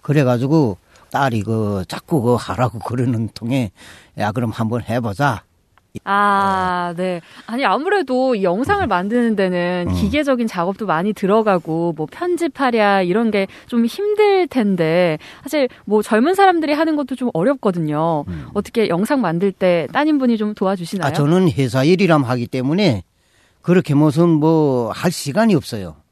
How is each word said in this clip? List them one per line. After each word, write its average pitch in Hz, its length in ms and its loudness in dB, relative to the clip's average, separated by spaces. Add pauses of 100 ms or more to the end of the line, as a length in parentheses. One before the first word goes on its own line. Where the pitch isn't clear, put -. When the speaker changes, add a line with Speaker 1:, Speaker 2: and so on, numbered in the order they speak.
Speaker 1:
그래가지고 135 760 2 (320)
딸이 123 320 -2
그 104 460 -2
자꾸 - 340 -4
그 120 140 4
하라고 117 440 -2
그러는 117 540 -2
통에 117 380 -4 (480)
야, 104 120 -2
그럼 117 200 -2
한번 113 360 -4
해보자. 117 540 -2 (640)
Speaker 2:
아, 190 920 0
네. 180 260 -6 (260)
아니, 247 180 -4
아무래도 262 680 0
이 196 80 -2
영상을 269 420 0
Speaker 1:
음. - 20 -4
Speaker 2:
만드는 214 480 0
데는 180 540 -2
Speaker 1:
음. 175 60 0
Speaker 2:
기계적인 240 500 0
작업도 190 400 -4
많이 180 260 0
들어가고, 180 840 0
뭐, 156 140 -4
편집하랴, 254 880 0
이런 208 300 0
게 196 160 0 (180)
좀 233 200 0
힘들 403 640 2
텐데, 175 680 2 (240)
사실 277 260 -2 (180)
뭐, 208 180 2
젊은 247 320 2
사람들이 349 380 4
하는 320 240 0
것도 269 180 -4
좀 247 180 -4
어렵거든요. 165 960 0
Speaker 1:
음. 156 260 -10
Speaker 2:
어떻게 208 360 -2
영상 220 320 0
만들 180 300 0
때 175 400 0
따님분이 262 460 2
좀 208 160 -4
도와주시나요? 185 540 -4
Speaker 1:
아, 135 60 -2
저는 160 400 4
회사 131 300 0
일이람 165 400 4
하기 120 220 -2
때문에 131 580 0 (600)
그렇게 170 320 2
무슨 156 340 4
뭐, 151 640 2
할 170 200 -2
시간이 196 440 0
없어요. 98 400 -4 (160)